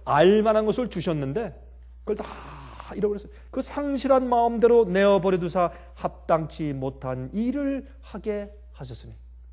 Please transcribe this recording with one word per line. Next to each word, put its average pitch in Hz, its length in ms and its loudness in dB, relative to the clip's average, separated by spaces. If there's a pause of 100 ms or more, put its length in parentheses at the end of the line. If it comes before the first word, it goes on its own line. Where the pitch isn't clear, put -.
알 175 400 6
만한 214 220 2
것을 214 240 -2
주셨는데 156 720 -6 (420)
그걸 208 140 -4
다 - 80 -10 (720)
잃어버렸어요. 208 360 -4 (200)
그 262 100 -6
상실한 269 680 0
마음대로 233 580 4
내어 196 360 4
버려 185 160 2
두사 175 340 -2 (220)
합당치 160 800 -4
못한 131 600 -8
일을 262 540 -4 (140)
하게 208 500 -8 (220)
하셨으니. 117 400 -16 (400)